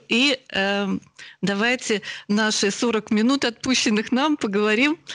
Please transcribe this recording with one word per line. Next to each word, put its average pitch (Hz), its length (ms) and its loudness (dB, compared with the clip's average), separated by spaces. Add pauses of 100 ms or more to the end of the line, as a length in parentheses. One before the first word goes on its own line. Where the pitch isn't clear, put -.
И, 190 300 2 (120)
эм, 196 500 -2 (420)
давайте 208 600 0 (260)
наши 208 420 2
сорок 220 400 -2
минут, 240 340 2
отпущенных 233 680 -2
нам, 294 240 2
поговорим. 214 640 0 (160)